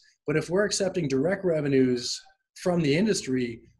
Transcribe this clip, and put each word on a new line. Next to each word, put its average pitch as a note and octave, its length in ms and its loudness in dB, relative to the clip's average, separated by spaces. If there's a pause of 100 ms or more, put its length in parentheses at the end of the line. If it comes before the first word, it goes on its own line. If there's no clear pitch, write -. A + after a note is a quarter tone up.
(260)
but D3+ 100 -2
if D#3 140 -2
we're G3 160 2
accepting F#3 420 -2
direct E3 380 0
revenues C3+ 720 2 (360)
from F3 260 0
the C#3+ 140 2
industry, B2+ 680 0 (180)